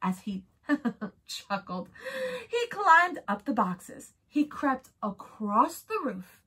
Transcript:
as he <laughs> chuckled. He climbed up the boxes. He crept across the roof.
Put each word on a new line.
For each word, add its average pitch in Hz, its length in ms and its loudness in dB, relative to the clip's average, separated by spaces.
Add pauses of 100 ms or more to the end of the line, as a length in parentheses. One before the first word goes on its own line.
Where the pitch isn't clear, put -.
as 185 180 0
he 190 240 -8 (240)
<laughs> - 600 -4
chuckled. - 640 -8 (600)
He 466 180 -2
climbed 359 600 6
up 202 180 -2
the 285 80 -2
boxes. - 600 -4 (140)
He 294 180 2
crept 277 440 -2 (120)
across 214 800 0
the 440 220 -6
roof. 190 440 -8